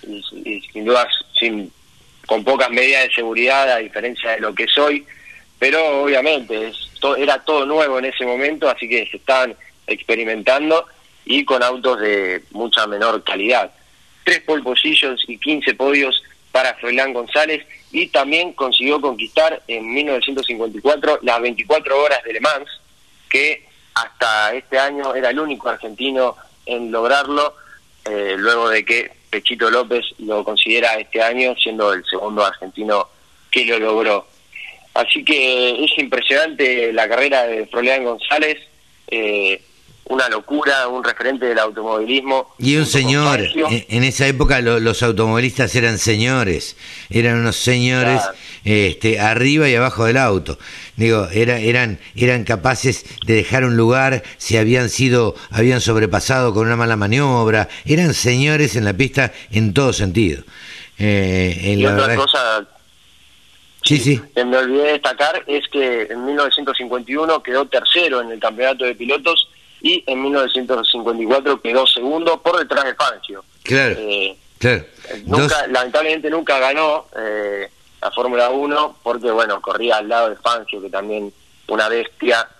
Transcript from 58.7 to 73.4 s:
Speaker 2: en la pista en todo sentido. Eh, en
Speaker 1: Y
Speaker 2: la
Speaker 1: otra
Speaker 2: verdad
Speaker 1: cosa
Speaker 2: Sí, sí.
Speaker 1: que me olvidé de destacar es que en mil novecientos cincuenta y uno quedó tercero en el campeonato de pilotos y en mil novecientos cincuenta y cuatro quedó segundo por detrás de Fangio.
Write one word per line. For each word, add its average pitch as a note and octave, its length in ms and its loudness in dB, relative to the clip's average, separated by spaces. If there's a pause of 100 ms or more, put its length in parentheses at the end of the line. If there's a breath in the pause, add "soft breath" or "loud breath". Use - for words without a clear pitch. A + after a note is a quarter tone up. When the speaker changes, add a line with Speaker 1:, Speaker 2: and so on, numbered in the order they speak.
Speaker 2:
en A2+ 100 2
la G2+ 80 2
pista B2 400 0 (160 loud breath)
en G#2+ 240 2
todo C3 180 4
sentido. F#2 520 0 (560 loud breath)
Eh, F#2 640 0
en G2+ 160 2
Speaker 1:
Y - 20 4
Speaker 2:
la G2+ 120 4
Speaker 1:
otra G2+ 160 2
Speaker 2:
verdad B2 140 2
Speaker 1:
cosa A#2 440 0 (1120)
Speaker 2:
Sí, D3+ 160 4
sí. C3 240 2 (140)
Speaker 1:
que B2 100 2
me B2+ 120 2
olvidé C3 260 2
de D3 100 2
destacar C#3+ 540 0
es C#3+ 200 -2
que B2+ 360 0
en A#2 220 -8
mil C#3+ 100 -2
novecientos C#3 420 0
cincuenta B2 340 -6
y C3+ 40 -2
uno D#3+ 260 0
quedó C3+ 260 0
tercero C3+ 540 2
en A#2 100 -8
el A2 80 -10
campeonato B2 460 0
de B2 100 -2
pilotos C#3 540 -2 (320 soft breath)
y - 260 0
en C3 160 -4
mil C#3 80 0
novecientos B2+ 600 0
cincuenta A#2 300 -2
y A2+ 60 -2
cuatro C3+ 340 2
quedó B2 240 2
segundo D3+ 560 0
por F3 160 2
detrás C#3 280 0
de B2+ 100 -4
Fangio. G#2+ 500 -4 (160)